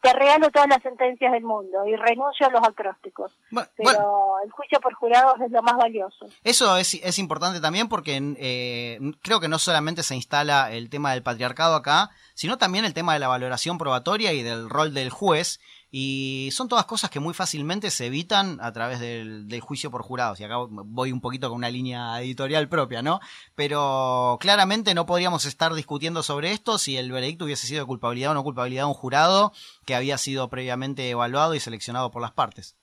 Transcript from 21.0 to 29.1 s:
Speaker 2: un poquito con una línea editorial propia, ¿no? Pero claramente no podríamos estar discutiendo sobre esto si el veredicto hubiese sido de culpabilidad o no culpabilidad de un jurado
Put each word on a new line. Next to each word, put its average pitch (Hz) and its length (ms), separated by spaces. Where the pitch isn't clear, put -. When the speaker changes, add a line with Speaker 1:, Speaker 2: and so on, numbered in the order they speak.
Speaker 2:
un 123 100
poquito 127 280
con 117 80
una 120 120
línea 123 500
editorial 135 480
propia, 127 360
¿no? 170 160
Pero 135 840
claramente 202 560
no 170 100
podríamos 175 400
estar 160 300
discutiendo 156 480
sobre 151 280
esto 214 280
si 135 180
el 127 140
veredicto 151 340
hubiese 135 220
sido 147 140
de 135 40
culpabilidad 123 460
o - 20
no 139 100
culpabilidad 127 420
de - 20
un 143 80
jurado 170 560